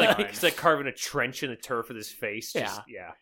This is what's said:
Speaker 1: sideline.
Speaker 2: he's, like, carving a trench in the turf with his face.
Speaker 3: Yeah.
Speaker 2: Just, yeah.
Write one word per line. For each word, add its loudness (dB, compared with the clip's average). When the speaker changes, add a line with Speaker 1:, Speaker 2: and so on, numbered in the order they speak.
Speaker 1:
sideline. 4
Speaker 2:
he's, -4
like, 4
carving 4
a -4
trench -2
in 0
the -6
turf -4
with -10
his -10
face. -6
Speaker 3:
Yeah. 0
Speaker 2:
Just, -4
yeah. -14